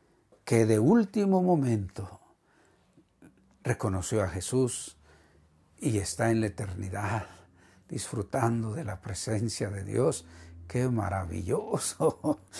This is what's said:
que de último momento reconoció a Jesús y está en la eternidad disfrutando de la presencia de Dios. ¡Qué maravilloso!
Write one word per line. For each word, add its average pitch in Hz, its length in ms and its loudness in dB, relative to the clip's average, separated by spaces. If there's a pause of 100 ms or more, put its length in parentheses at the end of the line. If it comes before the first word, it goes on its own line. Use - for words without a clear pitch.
(460)
que 113 220 6
de 110 100 6
último 196 640 4
momento 117 800 0 (1400)
reconoció 104 600 0
a 92 40 0
Jesús 117 680 -2 (840)
y 117 180 0
está 113 320 0
en 117 120 2
la 110 60 0
eternidad 95 800 -6 (640)
disfrutando 117 840 -2
de 160 100 -8
la 101 180 -8
presencia 104 680 -4
de 98 120 -8
Dios. 113 420 0 (400)
¡Qué 123 220 0
maravilloso! 95 1500 0 (200)